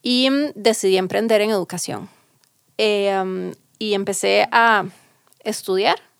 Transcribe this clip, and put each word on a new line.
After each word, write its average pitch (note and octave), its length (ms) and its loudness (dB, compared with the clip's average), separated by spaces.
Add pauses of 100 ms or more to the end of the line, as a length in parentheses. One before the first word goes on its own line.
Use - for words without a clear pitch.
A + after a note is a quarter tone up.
Y, B3 260 2
mm, C#4+ 260 -2
decidí G3+ 440 2
emprender G3+ 420 0
en G#3 100 0
educación. E3+ 600 -6 (680)
Eh, G3+ 480 0
mm, F#3 280 -6 (260)
y G#3 160 -2
empecé G3 580 0
a A3+ 320 4 (580)
estudiar G#3+ 540 -2 (240)